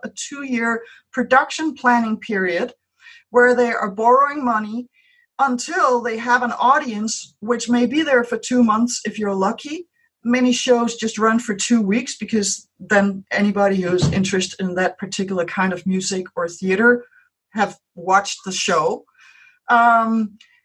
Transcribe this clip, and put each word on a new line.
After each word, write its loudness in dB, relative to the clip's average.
a -12
two-year -6
production 2
planning 0
period -4
where 6
they 0
are -4
borrowing 4
money -4
until 0
they -4
have 0
an -4
audience, -2
which -4
may 2
be 0
there 2
for -6
two 2
months 0
if -8
you're -2
lucky. -4
Many 2
shows 2
just -6
run 2
for -6
two 0
weeks -2
because -4
then 0
anybody 0
who's 2
interested -2
in -4
that -2
particular -4
kind -2
of -8
music -2
or -4
theater 2
have -2
watched 0
the -8
show. -2
Um, 2